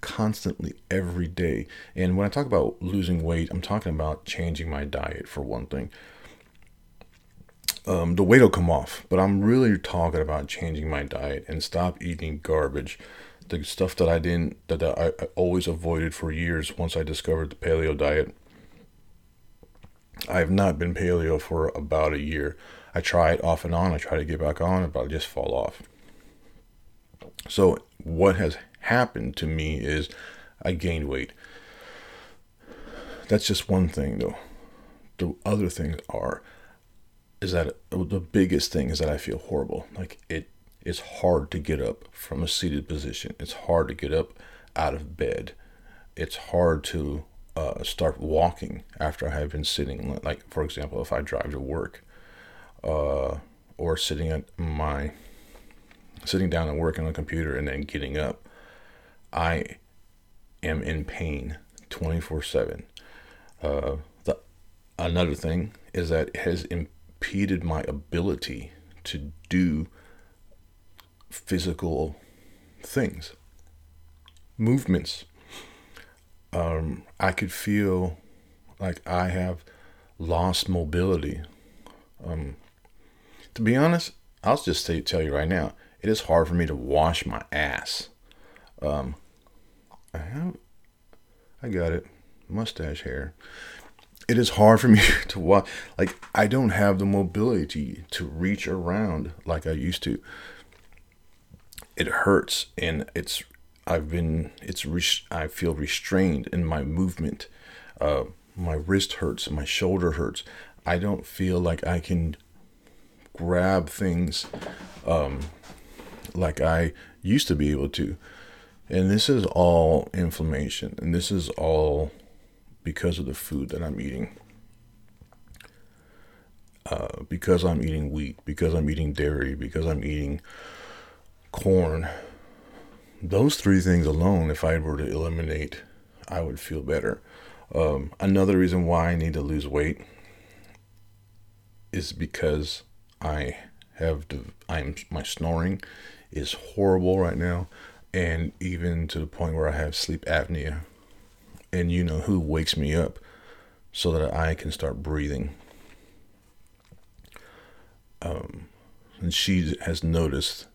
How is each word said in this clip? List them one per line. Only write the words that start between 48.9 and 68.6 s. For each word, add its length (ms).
after 300
I 40
have 180
been 140
sitting. 580
Like, 260
for 160
example, 380
if 100
I 80
drive 300
to 100
work, 420
uh, 540
or 220
sitting 300
at 300
my, 540
sitting 240
down 200
and 100
working 260
on 40
the 60
computer 420
and 120
then 140
getting 340
up, 320
I 440
am 200
in 220
pain 540
twenty-four 540
seven. 420
Uh, 340
the, 140
another 360
thing 380
is 160
that 220
it 80
has 260
impeded 1000
my 240
ability 840